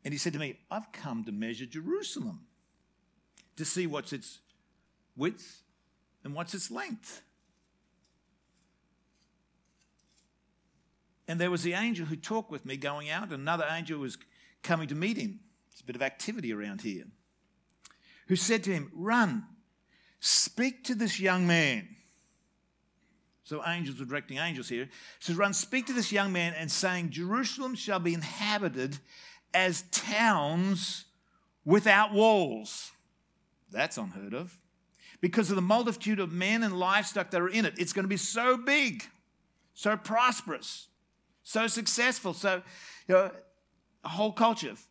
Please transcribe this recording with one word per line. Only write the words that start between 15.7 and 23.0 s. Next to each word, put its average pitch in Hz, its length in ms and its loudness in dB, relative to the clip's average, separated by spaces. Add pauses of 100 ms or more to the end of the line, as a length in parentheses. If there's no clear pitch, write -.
There's - 120 -20
a - 20 -20
bit 120 120 -10
of 123 60 -2
activity 135 520 -4
around 104 260 -8
here. 92 240 -6 (1200)
"Who 185 80 4
said 214 280 2
to 190 80 -2
him, 147 220 -4
'Run, 196 520 2 (720)
speak - 640 2
to 254 100 -2
this 208 260 0
young 185 260 4
man.'" 147 500 4 (1500)